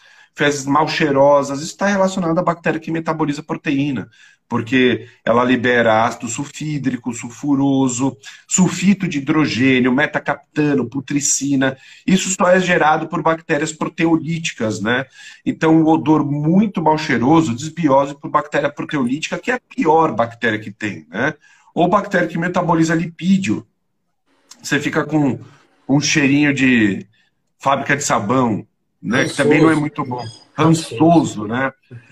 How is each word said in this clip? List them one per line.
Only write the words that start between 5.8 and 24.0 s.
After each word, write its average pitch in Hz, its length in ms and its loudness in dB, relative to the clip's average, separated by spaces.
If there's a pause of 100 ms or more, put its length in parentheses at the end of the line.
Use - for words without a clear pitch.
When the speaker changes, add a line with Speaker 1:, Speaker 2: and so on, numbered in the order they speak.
Speaker 1:
ácido 117 240 -4
sulfídrico, 135 840 -6
sulfuroso, 135 1040 -2 (300)
sulfito 185 600 0
de 143 120 -4
hidrogênio, 131 720 2
metacaptano, 143 960 -2
putricina. 135 880 -2 (300)
Isso 185 240 2
só 185 180 2
é 185 100 6
gerado 160 480 2
por 165 140 -6
bactérias 160 500 -2
proteolíticas, 160 1080 -2
né? 123 240 -2 (400)
Então, 160 380 2
o 151 40 0
odor 151 380 2
muito 165 560 0
mal 156 160 2
cheiroso, 131 560 2
desbiose 143 600 0
por 143 160 -14
bactéria 143 400 -2
proteolítica, 151 640 -4
que - 140 -6
é - 40 -2
a 240 40 -6
pior 160 540 0
bactéria 113 440 -2
que 107 140 -14
tem, 87 400 -10
né? 120 240 -4 (400)
Ou 170 120 2
bactéria 185 400 0
que 165 120 -8
metaboliza 165 560 0
lipídio. 170 720 -2 (960)